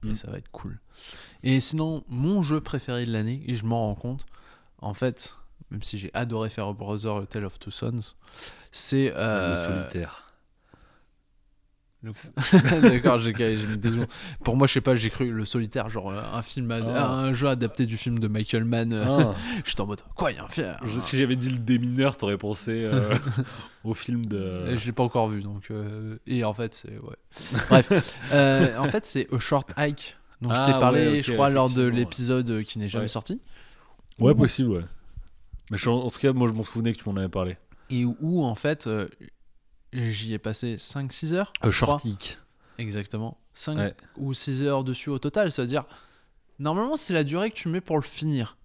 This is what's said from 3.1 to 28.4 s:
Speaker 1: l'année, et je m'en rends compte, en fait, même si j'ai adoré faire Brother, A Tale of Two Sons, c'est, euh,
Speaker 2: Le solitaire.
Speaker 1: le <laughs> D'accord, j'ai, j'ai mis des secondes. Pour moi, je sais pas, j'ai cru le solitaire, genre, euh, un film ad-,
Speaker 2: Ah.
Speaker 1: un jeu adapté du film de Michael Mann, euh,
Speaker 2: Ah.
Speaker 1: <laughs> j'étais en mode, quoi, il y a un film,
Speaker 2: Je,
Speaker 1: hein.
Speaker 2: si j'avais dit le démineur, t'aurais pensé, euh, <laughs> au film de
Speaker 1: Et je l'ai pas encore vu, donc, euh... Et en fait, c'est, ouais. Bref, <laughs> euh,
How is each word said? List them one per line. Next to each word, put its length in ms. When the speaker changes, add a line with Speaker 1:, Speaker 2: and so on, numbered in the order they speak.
Speaker 1:
l'année, 360
et 80
je 100
m'en 220
rends 80
compte, 300
en 140
fait, 420
même 140
si 140
j'ai 160
adoré 360
faire 240
Brother, 440
A 80
Tale 200
of 140
Two 120
Sons, 440
c'est, 440
euh, 400
Speaker 2:
Le 200
solitaire. 520
Speaker 1:
le 80
<laughs> 760
D'accord, 300
j'ai, 180
j'ai 300
mis 100
des 140
secondes. 160
Pour 120
moi, 100
je 80
sais 80
pas, 140
j'ai 160
cru 200
le 140
solitaire, 420
genre, 220
euh, 140
un 80
film 300
ad-, 160
Speaker 2:
Ah. 240
Speaker 1:
un 220
jeu 140
adapté 380
du 100
film 220
de 100
Michael 380
Mann, 260
euh, 140
Speaker 2:
Ah. 300
Speaker 1:
<laughs> 160
j'étais 160
en 40
mode, 160
quoi, 160
il 60
y 20
a 60
un 20
film, 360
Speaker 2:
Je, 140
Speaker 1:
hein. 20
Speaker 2:
si 200
j'avais 160
dit 160
le 80
démineur, 580
t'aurais 220
pensé, 320
euh, 300
<laughs> 340
au 100
film 320
de 460
Speaker 1:
Et 60
je 100
l'ai 60
pas 100
encore 260
vu, 120
donc, 280
euh... 560
Et 180
en 120
fait, 180
c'est, 240
ouais. 720
Bref, 560
<laughs> 60
euh, 480